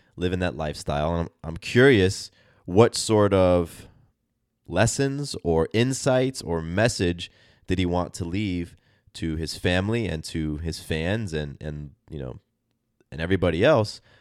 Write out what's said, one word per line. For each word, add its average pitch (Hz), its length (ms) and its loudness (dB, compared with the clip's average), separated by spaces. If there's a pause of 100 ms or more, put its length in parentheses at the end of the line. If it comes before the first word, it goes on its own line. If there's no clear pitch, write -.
(160)
living 90 240 -2
that 90 180 -2
lifestyle. 76 580 -4
And 85 140 -2 (140)
I'm, 80 60 -10
I'm 80 80 -10
curious 120 760 4 (340)
what 104 300 6
sort 104 380 4
of 90 540 2 (800)
lessons 139 760 -2
or 82 300 2
insights 127 680 0
or 82 200 -4
message 87 680 0 (360)
did 92 100 0
he 92 80 0
want 87 300 -2
to 90 100 -8
leave 90 500 -4 (380)
to 80 220 -4
his 80 200 -6
family 98 520 0
and 80 180 -6
to 78 320 -4
his 80 220 -6
fans 87 540 -4
and, 73 280 -8
and, 73 300 -10 (180)
you 78 80 -12
know, 64 220 -10 (720)
and 76 100 -10
everybody 87 420 2
else 120 380 2 (200)